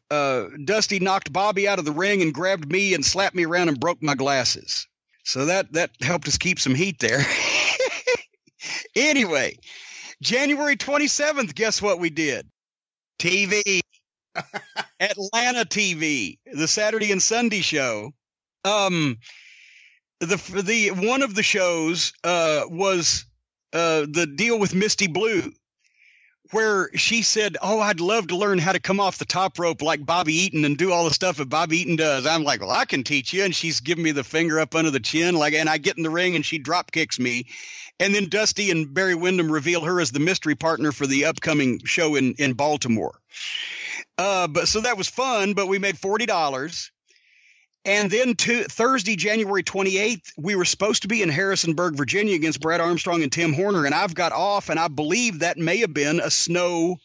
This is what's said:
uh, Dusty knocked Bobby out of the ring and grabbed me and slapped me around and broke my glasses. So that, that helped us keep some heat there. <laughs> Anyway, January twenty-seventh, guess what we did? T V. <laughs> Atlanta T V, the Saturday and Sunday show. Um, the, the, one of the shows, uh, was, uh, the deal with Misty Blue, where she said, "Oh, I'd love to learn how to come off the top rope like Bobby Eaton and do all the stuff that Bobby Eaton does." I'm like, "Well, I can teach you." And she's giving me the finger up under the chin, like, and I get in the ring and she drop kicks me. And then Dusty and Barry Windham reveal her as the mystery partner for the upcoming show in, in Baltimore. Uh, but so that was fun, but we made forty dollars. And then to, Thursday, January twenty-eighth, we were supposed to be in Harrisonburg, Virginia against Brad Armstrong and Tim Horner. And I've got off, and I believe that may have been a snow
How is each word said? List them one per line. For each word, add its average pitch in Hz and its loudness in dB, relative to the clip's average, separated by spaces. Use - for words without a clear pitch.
uh, 135 0
Dusty 202 0
knocked 190 0
Bobby 196 0
out 202 2
of 165 -4
the 151 0
ring 190 2
and 160 2
grabbed 170 -2
me 190 2
and 165 2
slapped 190 0
me 180 2
around 175 2
and 139 0
broke 170 -2
my 147 0
glasses. 135 0
So 131 -2
that, 180 0
that 165 0
helped 151 0
us 139 2
keep - 0
some 131 2
heat 175 0
there. 120 2
<laughs> - 0
Anyway, 214 2
January 277 2
twenty-seventh, 285 0
guess 214 -2
what 202 0
we 170 -2
did? 147 -2
T 185 2
V. 196 0
<laughs> - -10
Atlanta 220 0
T 196 -2
V, 147 -2
the 151 -2
Saturday 214 0
and 190 0
Sunday 220 0
show. 131 -2
Um, 180 0
the, 175 -2
the, 208 0
one 214 0
of 226 -2
the 208 0
shows, 170 0
uh, 165 2
was, 175 0
uh, 160 2
the 160 0
deal 208 0
with 190 0
Misty 202 0
Blue, 185 -2
where 208 2
she 220 2
said, 208 0
"Oh, 214 2
I'd 208 2
love 196 2
to 180 -2
learn 202 2
how 170 2
to 180 -2
come 196 0
off 190 0
the - -6
top 185 -2
rope 170 -2
like 151 -2
Bobby 160 0
Eaton 165 0
and 143 2
do 180 2
all 170 4
the 151 2
stuff 185 0
that 143 -4
Bobby 156 0
Eaton 170 0
does." 143 2
I'm 160 2
like, 135 0
"Well, 98 -4
I 214 2
can 143 -2
teach 139 -2
you." 190 2
And 180 0
she's 151 -4
giving 165 -2
me 160 2
the 139 -2
finger 160 0
up 156 -2
under 160 2
the 135 0
chin, 170 0
like, 151 2
and 156 2
I 156 2
get 160 -2
in 165 -6
the 160 -4
ring 175 0
and 156 -2
she 160 -4
drop 156 -2
kicks 160 -2
me. 123 -2
And 196 2
then 202 -2
Dusty 202 0
and 156 -2
Barry 185 2
Windham 175 2
reveal 160 0
her 175 0
as 143 0
the 135 -2
mystery 156 0
partner 151 0
for 139 -2
the 135 2
upcoming 147 0
show 156 0
in, 131 2
in 139 0
Baltimore. 120 -2
Uh, 185 2
but 160 0
so 214 0
that 233 0
was 185 -2
fun, 220 0
but 196 0
we 196 0
made 190 -2
forty 214 -2
dollars. 160 -2
And 202 2
then 233 2
to, 240 2
Thursday, 226 0
January 196 0
twenty-eighth, 190 -2
we 170 -2
were 185 2
supposed 208 0
to 202 -4
be 220 2
in 180 2
Harrisonburg, 175 0
Virginia 185 0
against 156 0
Brad 165 0
Armstrong 170 0
and 143 -2
Tim 160 2
Horner. 180 2
And 143 2
I've 175 0
got 165 0
off, 190 0
and 160 0
I 170 2
believe 160 0
that 170 0
may 170 0
have 214 0
been 151 0
a - 0
snow 175 0